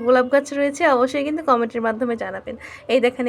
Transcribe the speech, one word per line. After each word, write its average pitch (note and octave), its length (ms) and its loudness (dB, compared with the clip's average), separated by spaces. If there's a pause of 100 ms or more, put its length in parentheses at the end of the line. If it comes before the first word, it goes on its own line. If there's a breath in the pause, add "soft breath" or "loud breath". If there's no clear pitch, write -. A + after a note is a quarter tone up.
গোলাপ B3+ 280 4
গাছ C#4 140 2 (120)
রয়েছে C#4+ 240 0 (120)
অবশ্যই C4 320 0
কিন্তু D#4 220 -4
কমেন্টের A#3 380 0
মাধ্যমে A3+ 360 -2
জানাবেন। F#3+ 320 -10 (380 loud breath)
এই C4 120 4
দেখেন B3 240 0